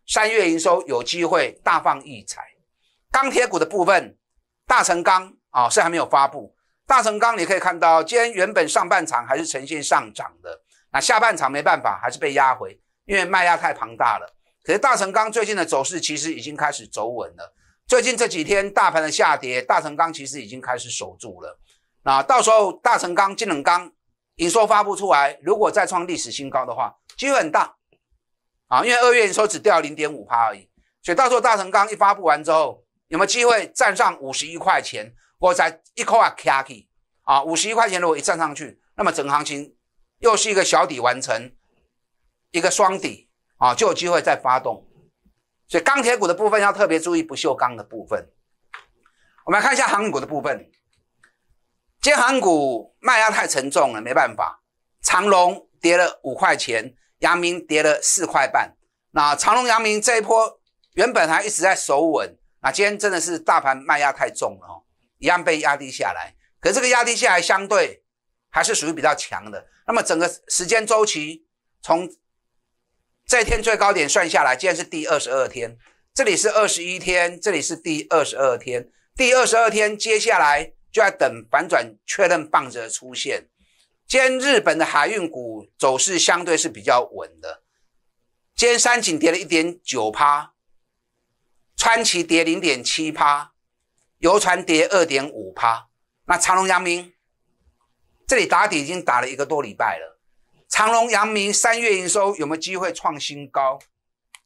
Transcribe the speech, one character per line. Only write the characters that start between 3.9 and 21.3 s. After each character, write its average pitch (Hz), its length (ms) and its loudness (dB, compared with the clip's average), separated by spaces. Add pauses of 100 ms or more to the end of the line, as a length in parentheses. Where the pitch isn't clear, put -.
大 240 160 4
成 175 200 0
钢 185 340 0 (140)
啊， 123 180 2
是 208 140 2
还 170 80 0
没 170 60 -4
有 147 120 -2
发 139 180 4
布。 - 280 -14 (320)
大 262 160 4
成 208 160 -2
钢 233 180 2
你 175 80 -2
可 190 100 0
以 180 60 0
看 180 180 -2
到， 165 240 6
今 185 160 -2
天 233 140 2
原 190 180 -2
本 190 160 2
上 180 220 0
半 180 180 2
场 120 200 -4
还 131 100 -2
是 165 80 -6
呈 135 220 -8
现 151 160 -8
上 135 320 0
涨 - 280 -14
的， 85 200 -18 (280)
那 135 80 -2
下 220 220 2
半 220 160 2
场 135 160 -2
没 147 100 -4
办 165 200 2
法， 107 200 -2
还 - 80 -4
是 - 80 -10
被 147 140 -4
压 135 220 4
回， 95 260 -12 (240)
因 202 100 -4
为 185 120 0
卖 185 180 2
压 175 140 2
太 160 160 -2
庞 113 200 -10
大 117 240 0
了。 90 160 -16 (280)
可 156 100 -2
是 196 60 2
大 254 180 2
成 190 160 -4
钢 220 180 0
最 220 140 -2
近 208 100 -4
的 175 120 -2
走 139 180 -2
势 175 160 -8
其 151 160 -4
实 151 160 -6
已 123 80 -12
经 147 160 -14
开 147 160 -2
始 147 140 -14
走 113 220 -8
稳 110 280 -10
了。 85 180 -20 (320)
最 247 140 2
近 240 160 -2
这 226 100 0
几 170 160 -6
天 196 300 -2
大 196 180 2
盘 160 120 0
的 151 100 -4
下 160 240 2
跌， 127 240 -6
大 - 220 0
成 147 120 -10
钢 165 160 0
其 139 160 -14
实 135 140 -12
已 110 60 -16
经 127 160 -16
开 123 160 -6
始 120 100 -14
守 - 320 -10
住 90 220 -18